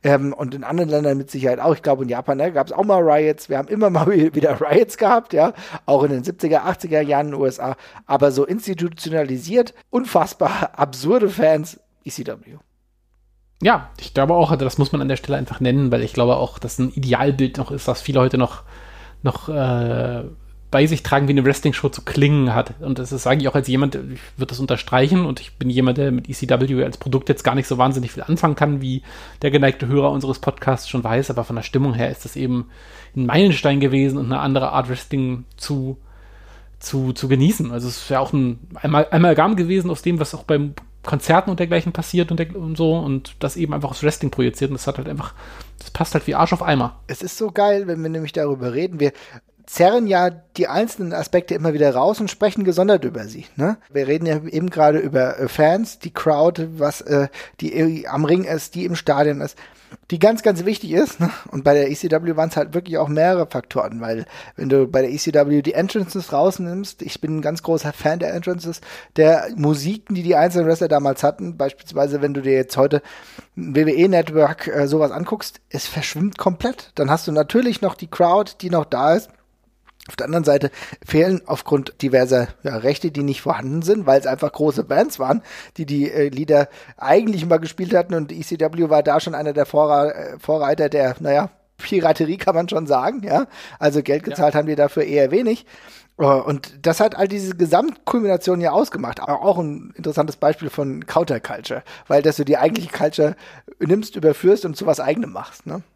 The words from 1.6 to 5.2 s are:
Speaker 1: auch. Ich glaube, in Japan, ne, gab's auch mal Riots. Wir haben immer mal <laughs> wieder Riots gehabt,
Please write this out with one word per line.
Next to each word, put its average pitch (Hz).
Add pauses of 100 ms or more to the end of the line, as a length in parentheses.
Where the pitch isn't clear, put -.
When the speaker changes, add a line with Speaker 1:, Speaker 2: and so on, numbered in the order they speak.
Speaker 1:
auch. 156
Ich -
glaube, 135
in 120
Japan, 123
ne, 165
gab's 135
auch -
mal 190
Riots. 151
Wir 139
haben 139
immer 214
mal 156
<laughs> 160
wieder 151
Riots -
gehabt, 226